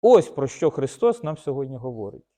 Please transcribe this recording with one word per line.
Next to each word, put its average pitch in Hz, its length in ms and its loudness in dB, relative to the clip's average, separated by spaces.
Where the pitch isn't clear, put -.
Ось 214 280 6
про 139 180 -6
що 151 240 -2
Христос 233 520 -2
нам 156 140 -8
сьогодні 135 400 -8
говорить. 117 480 -12